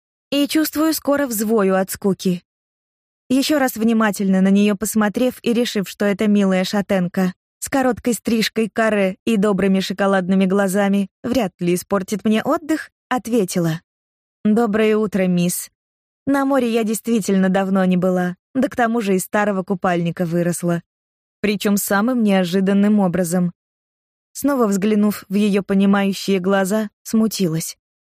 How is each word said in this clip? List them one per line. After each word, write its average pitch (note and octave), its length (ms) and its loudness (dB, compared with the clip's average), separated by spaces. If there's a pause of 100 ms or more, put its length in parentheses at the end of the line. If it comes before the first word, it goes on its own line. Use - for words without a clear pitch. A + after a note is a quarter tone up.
(300)
и, C#4+ 160 2
чувствую, D#4 480 0
скоро C#4+ 320 0
взвою G#3+ 480 0
от F#3+ 160 0
скуки. F#3 540 -2 (840)
Ещё C#4 300 2
раз C4 180 -2
внимательно G#3+ 640 0
на F#3+ 80 4
неё G3+ 280 4
посмотрев G#3 680 -2
и A#3+ 100 0
решив, G#3+ 360 -2
что - 160 -4
эта G3+ 240 0
милая F#3+ 360 2
шатенка F#3 680 -2 (240)
с - 100 -10
короткой B3 460 0
стрижкой A3 540 -2
каре G#3 560 0
и A3+ 120 0
добрыми F#3+ 440 2
шоколадными F#3+ 680 0
глазами G3 640 0 (140)
вряд A#3 360 -2
ли F3 160 0
испортит G3 500 -4
мне A3 180 0
отдых, D#4 480 -4 (180)
ответила: F#3 720 -2 (640)
«Доброе G#3+ 520 2
утро, G3+ 300 0
мисс. F3 440 -2 (560)
На C#4 180 0
море C4+ 240 2
я A3+ 160 0
действительно G3+ 640 0
давно F#3+ 360 0
не F#3 120 2
была, F3+ 400 0 (180)
да C4 140 0
к - 80 -18
тому A#3 240 0
же G3 140 0
из F#3 80 0
старого G#3 400 -2
купальника F3 640 -2
выросла. E3+ 560 -2 (580)
Причём G#3 360 0
самым A3+ 460 0
неожиданным G3+ 800 2
образом». F3+ 520 0 (800)
Снова C4+ 340 0
взглянув G#3 600 0
в F#3+ 60 -4
её G3+ 280 2
понимающие G3 760 0
глаза, G3 520 0 (120)
смутилась. F#3+ 760 -2 (400)